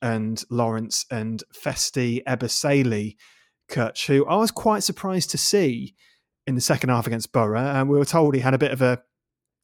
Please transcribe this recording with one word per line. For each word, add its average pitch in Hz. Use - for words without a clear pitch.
and 113
Lawrence 113
and 110
Festi, 127
Ebosele, 123
Kutch, -
who 143
I 160
was 220
quite 214
surprised 185
to -
see 151
in 135
the 123
second 131
half 117
against 113
Borough. 113
Uh, 135
we 143
were 143
told 151
he 131
had 131
a 127
bit 127
of 131
a, 123